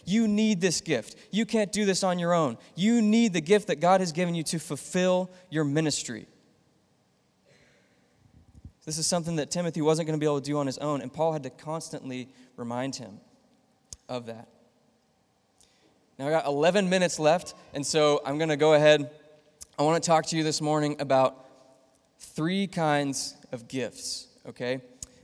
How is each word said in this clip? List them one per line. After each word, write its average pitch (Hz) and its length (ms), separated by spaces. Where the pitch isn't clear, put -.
You 220 220
need 208 340
this 175 180
gift. 127 360
You 214 160
can't 214 240
do 214 120
this 190 200
on 180 160
your 170 160
own. 139 240
You 226 260
need 214 320
the 175 80
gift 190 280
that 156 80
God 180 220
has 180 120
given 170 240
you 165 80
to 165 160
fulfill 180 720
your 156 140
ministry." 143 640
This 156 140
is 160 80
something 170 300
that 135 120
Timothy 175 320
wasn't 156 240
gonna 156 140
be 151 80
able 143 140
to 135 40
do 147 140
on 139 80
his 127 100
own, 143 240
and 123 100
Paul 160 220
had 151 80
to 131 80
constantly 139 800
remind 123 420
him 107 220
of 123 200
that. 117 200
Now, 131 60
I 147 60
got 151 160
eleven 175 420
minutes 180 300
left, 156 340
and 143 100
so 147 400
I'm 143 140
gonna 156 180
go 156 160
ahead. 151 380
I 147 60
wanna 160 160
talk 160 280
to 165 80
you 160 80
this 151 180
morning 151 380
about 131 460
three 185 480
kinds 147 720
of 117 160
gifts, - 580
okay, 127 340